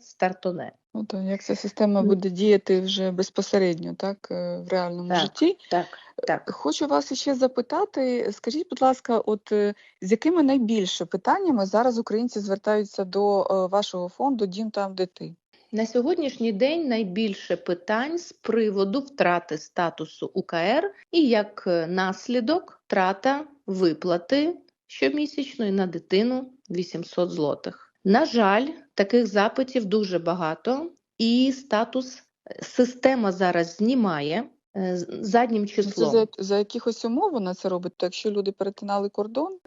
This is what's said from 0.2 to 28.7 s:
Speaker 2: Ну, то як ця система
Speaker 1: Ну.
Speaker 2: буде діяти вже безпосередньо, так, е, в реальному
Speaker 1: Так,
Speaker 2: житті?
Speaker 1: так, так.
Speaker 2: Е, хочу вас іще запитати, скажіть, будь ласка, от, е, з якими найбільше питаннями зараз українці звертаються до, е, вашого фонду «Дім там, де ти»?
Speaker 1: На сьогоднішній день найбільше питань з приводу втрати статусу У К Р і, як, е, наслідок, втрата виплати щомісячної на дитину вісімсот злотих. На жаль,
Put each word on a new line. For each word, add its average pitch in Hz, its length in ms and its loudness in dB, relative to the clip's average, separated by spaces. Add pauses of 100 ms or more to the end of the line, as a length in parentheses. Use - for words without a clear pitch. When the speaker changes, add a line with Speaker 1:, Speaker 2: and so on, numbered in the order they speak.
Speaker 2:
Ну, 220 100 -6
то 196 180 -6
як 190 200 -4
ця 202 140 -4
система 202 460 2
Speaker 1:
Ну. 190 60 4
Speaker 2:
буде 190 220 2
діяти 190 500 4
вже 190 300 -2
безпосередньо, 180 880 0
так, 196 320 -6
е, 180 360 -6
в - 20 -16
реальному 175 400 -2
Speaker 1:
Так, 180 120 2
Speaker 2:
житті? 311 380 0 (120)
Speaker 1:
так, 175 160 0 (400)
так. - 220 -2
Speaker 2:
Е, 208 40 -6
хочу 302 340 -4
вас 285 260 0
іще 277 220 -2
запитати, 254 1000 -2
скажіть, 269 380 -6
будь 254 120 -4
ласка, 254 360 2
от, - 340 -2
е, 208 220 2 (280)
з 185 80 -2
якими 311 320 2
найбільше 226 640 2
питаннями 254 600 0
зараз 226 320 2
українці 226 420 -2
звертаються 202 640 -2
до, 196 380 2
е, 190 240 0
вашого 185 420 -2
фонду 240 380 -2
«Дім 202 240 -6
там, 196 240 -4
де 185 120 -2
ти»? 165 280 -12 (380)
Speaker 1:
На 220 140 0
сьогоднішній 247 680 0
день 277 360 0
найбільше 208 680 -2
питань 220 640 -4
з - 140 -16
приводу 214 680 0
втрати 175 580 0
статусу - 760 -6
У 190 80 -4
К - 140 -6
Р 262 380 0 (180)
і, 330 160 6
як, 208 380 0
е, 170 200 2
наслідок, 220 1000 -2
втрата 196 580 0 (220)
виплати 185 920 0 (300)
щомісячної 277 840 -2
на 190 140 0
дитину 220 680 -2 (180)
вісімсот 175 600 -4
злотих. 165 580 -4 (160)
На 226 220 6
жаль, 226 400 4 (280)